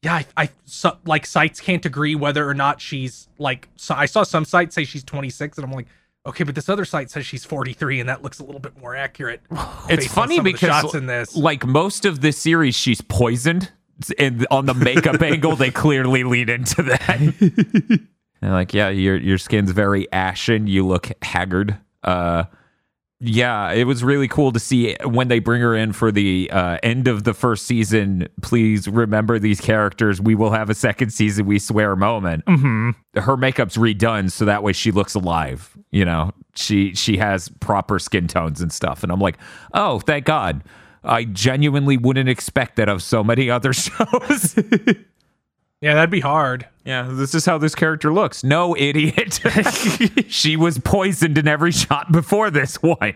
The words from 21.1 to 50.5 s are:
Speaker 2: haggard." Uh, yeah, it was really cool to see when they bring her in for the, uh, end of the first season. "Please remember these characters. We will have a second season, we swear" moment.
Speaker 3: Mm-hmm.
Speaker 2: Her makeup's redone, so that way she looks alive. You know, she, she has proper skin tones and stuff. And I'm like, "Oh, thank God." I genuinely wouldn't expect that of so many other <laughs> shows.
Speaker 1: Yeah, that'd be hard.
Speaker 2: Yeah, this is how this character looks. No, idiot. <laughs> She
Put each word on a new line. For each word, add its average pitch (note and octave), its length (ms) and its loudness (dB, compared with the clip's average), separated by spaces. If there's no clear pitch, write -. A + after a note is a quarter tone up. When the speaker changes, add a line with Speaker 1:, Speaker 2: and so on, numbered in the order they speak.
Speaker 2:
haggard." F#2+ 520 -2
Uh, F2 400 0
yeah, A2+ 520 0
it A2+ 140 2
was B2 180 -2
really C#3 240 2
cool C3+ 240 0
to A2+ 80 -2
see A#2+ 440 0
when A#2+ 240 0
they A#2+ 120 4
bring A#2 200 0
her A#2 160 2
in A2 160 0
for A2 200 0
the, G2 420 2
uh, F2+ 300 0
end B2 240 2
of G#2+ 160 0
the A2 100 0
first A2+ 320 -2
season. G2+ 600 0
"Please A2 440 2
remember G#2+ 520 2
these G2+ 200 0
characters. G#2 640 0
We A2 140 4
will G#2 160 2
have A2 180 -2
a G#2+ 60 0
second A2 340 -2
season, G#2 380 0
we G2+ 100 2
swear" G#2 380 0
moment. F#2+ 500 -2
Speaker 3:
Mm-hmm. B2 460 2
Speaker 2:
Her C3 180 2
makeup's B2+ 380 0
redone, A2 560 2
so - 140 -2
that G#2 160 2
way G2+ 120 0
she - 180 0
looks F#2+ 240 0
alive. E2 600 -4
You G2 160 2
know, E2 240 0
she, G2 400 0
she G2+ 240 0
has G2 320 0
proper G2+ 380 0
skin F2 300 -2
tones D#2+ 340 -2
and E2+ 100 -4
stuff. - 300 -6
And F2 100 -4
I'm F#2 80 -2
like, F#2+ 200 0
"Oh, F3+ 240 0
thank D3 280 -2
God." F#2+ 380 0
I A#2 200 0
genuinely C3+ 760 0
wouldn't C3 320 2
expect - 460 -2
that A2 120 2
of G2 140 -2
so A2 220 0
many A#2 260 2
other B2 240 0
<laughs> - 0 -
shows. B3 840 -2
Speaker 1:
Yeah, D3 140 2
that'd D#3+ 160 4
be F3+ 120 0
hard. C#3 460 0
Speaker 2:
Yeah, B2+ 260 -4
this C3+ 240 -2
is D#3+ 100 0
how E3 140 2
this D#3 160 0
character D#3 360 0
looks. - 320 0
No, E3+ 320 2
idiot. D#3 680 0
<laughs> A3 840 0
She D#3 300 0